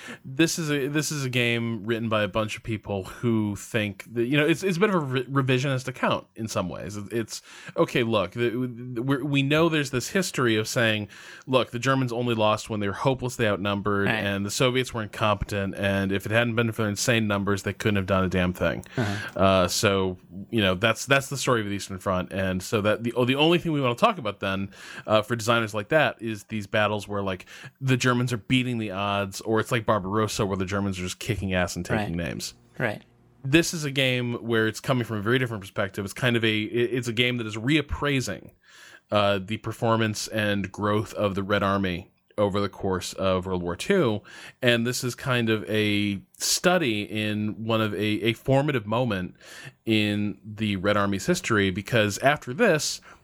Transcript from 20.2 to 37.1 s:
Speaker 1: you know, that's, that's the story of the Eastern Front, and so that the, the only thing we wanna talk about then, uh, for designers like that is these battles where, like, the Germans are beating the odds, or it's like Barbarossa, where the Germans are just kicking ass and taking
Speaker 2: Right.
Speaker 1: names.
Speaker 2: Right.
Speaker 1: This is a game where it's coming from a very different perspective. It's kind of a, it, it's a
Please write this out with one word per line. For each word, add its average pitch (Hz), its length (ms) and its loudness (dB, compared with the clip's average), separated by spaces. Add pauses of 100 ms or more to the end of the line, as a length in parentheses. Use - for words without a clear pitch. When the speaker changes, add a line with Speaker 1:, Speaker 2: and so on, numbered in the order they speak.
Speaker 1:
you 113 100 2
know, 95 140 4
that's, 113 320 0
that's 139 220 4
the 139 80 -6
story 127 240 2
of 104 60 -4
the 101 60 -4
Eastern 98 260 -6
Front, 95 340 -2
and 92 300 -2
so 107 200 0
that 107 220 2
the, 120 100 -4 (100)
the 131 120 2
only 160 220 4
thing 165 140 -4
we 143 80 0
wanna 123 140 0
talk 208 240 2
about 104 220 -6
then, 95 300 -2 (360)
uh, 107 160 4
for 120 140 -2
designers 113 360 0
like 107 160 -6
that 147 320 2
is 110 240 -8
these 107 220 -8
battles 104 400 0
where, 101 160 -4
like, 95 240 -4 (340)
the 131 160 2
Germans 123 360 2
are 123 60 0
beating 123 400 0
the 107 120 -4
odds, 101 520 -2
or 110 180 2
it's - 100 -2
like 113 160 -2
Barbarossa, 107 580 0
where 95 120 -2
the 95 80 -2
Germans 98 340 -2
are 90 40 -6
just 90 160 -6
kicking 98 360 -4
ass 90 220 0
and 87 80 -4
taking 101 320 -2
Speaker 2:
Right. 85 120 -4
Speaker 1:
names. - 260 -8 (240)
Speaker 2:
Right. 113 240 -4 (420)
Speaker 1:
This 156 280 4
is 156 120 -6
a 143 60 -4
game 127 440 0
where 110 320 2
it's 107 140 -4
coming 127 240 0
from 107 140 -4
a 101 40 -4
very 120 160 4
different 113 240 -4
perspective. 98 420 -4
It's 98 100 -8
kind 120 220 2
of 110 80 2
a, 107 180 2
it, 110 320 0
it's 123 140 -2
a 117 40 -2